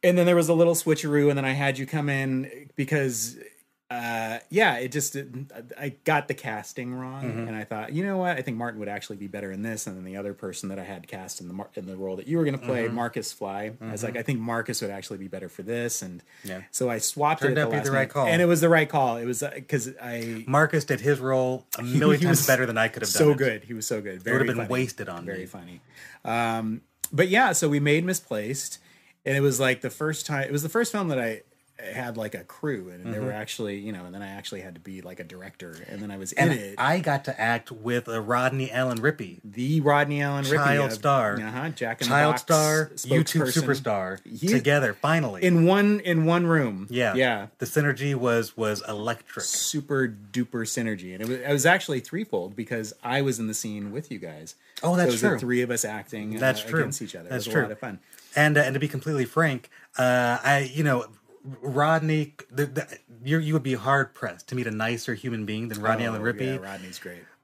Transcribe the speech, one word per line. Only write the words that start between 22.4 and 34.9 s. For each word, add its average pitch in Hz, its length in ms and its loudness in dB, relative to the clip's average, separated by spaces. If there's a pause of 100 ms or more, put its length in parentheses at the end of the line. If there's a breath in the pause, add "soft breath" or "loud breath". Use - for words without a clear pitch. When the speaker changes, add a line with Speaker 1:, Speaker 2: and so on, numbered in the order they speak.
Speaker 2:
better 131 180 6
than 113 120 -2
I 113 100 4
could - 140 -4
have - 80 -2
Speaker 1:
so - 160 4
Speaker 2:
done 147 80 8
it. 135 60 2
Speaker 1:
good. 117 260 0
He 117 80 -12
was 110 120 -8
so 110 140 -2
good. 104 80 -10
Speaker 2:
It 98 40 -8
would 92 40 -10
have 92 80 -14
Speaker 1:
Very 127 240 2
Speaker 2:
been 123 80 0
Speaker 1:
funny. 117 140 -4
Speaker 2:
wasted 123 400 -4
on 87 160 -10
Speaker 1:
Very 95 140 -8
Speaker 2:
me. 92 80 -10
Speaker 1:
funny. 87 340 -18 (420 loud breath)
Um, 113 580 -2 (300)
but 170 160 4
yeah, 214 240 4
so 160 160 2
we 143 140 2
made 147 240 4
Misplaced, 131 720 -4 (480 soft breath)
and 135 100 0
it 139 60 4
was, 135 180 4
like, 127 220 2
the 127 80 -4
first 151 360 -4
time, 139 200 -2
it 131 80 -6
was 147 100 0
the 160 60 -4
first 233 240 0
film 196 160 -2
that 135 100 0
I 113 220 -4 (380)
had, 117 360 -8
like, 107 200 -6
a 90 80 -10
crew, 104 500 -6
and 90 140 -14
there 113 140 -6
Speaker 2:
Mm-hmm. - 40 -4
Speaker 1:
were 104 60 -4
actually, 107 480 -6
you 104 120 -10
know, 90 140 -10
and 90 80 -14
then 98 80 -12
I 101 60 -10
actually 98 340 -12
had 92 140 -16
to 82 60 -20
be, 92 200 -14